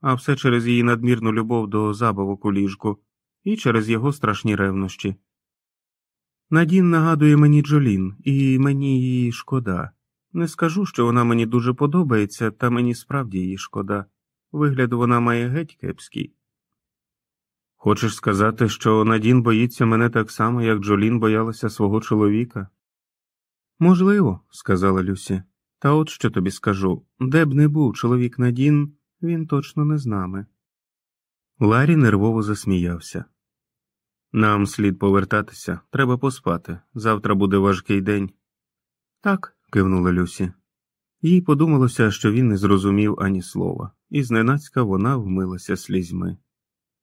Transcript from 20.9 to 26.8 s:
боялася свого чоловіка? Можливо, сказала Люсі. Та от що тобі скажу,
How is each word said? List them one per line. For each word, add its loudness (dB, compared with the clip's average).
боялася -2
свого -2
чоловіка? -2
Можливо, 4
сказала 0
Люсі. -6
Та 2
от 2
що -4
тобі -2
скажу, -2